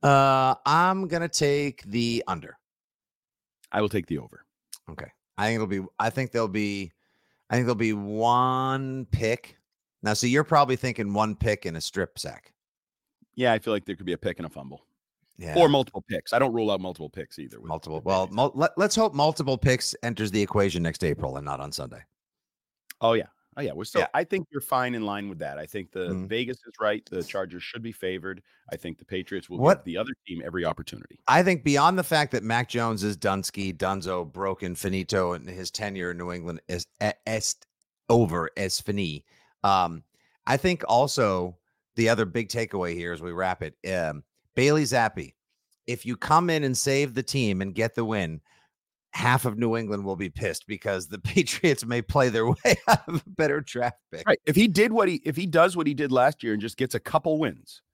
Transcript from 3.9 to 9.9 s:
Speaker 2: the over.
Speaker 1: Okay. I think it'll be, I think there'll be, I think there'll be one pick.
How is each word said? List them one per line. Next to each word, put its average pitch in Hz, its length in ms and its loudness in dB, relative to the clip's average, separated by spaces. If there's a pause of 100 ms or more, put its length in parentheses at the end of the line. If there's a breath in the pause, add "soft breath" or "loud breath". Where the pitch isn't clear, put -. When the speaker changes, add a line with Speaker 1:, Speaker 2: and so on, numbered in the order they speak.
Speaker 2:
the 78 120 -4
over. - 260 -16 (460)
Speaker 1:
Okay. - 200 -14 (280)
I 104 80 0
think 113 100 2
it'll 110 100 0
be, 95 140 -2 (180)
I 110 120 2
think 131 220 -4
there'll 117 160 0
be, 101 440 -4 (560)
I 110 60 -2
think 123 100 4
there'll 120 100 2
be 110 200 2
one 127 1160 0
pick. - 460 -2 (460)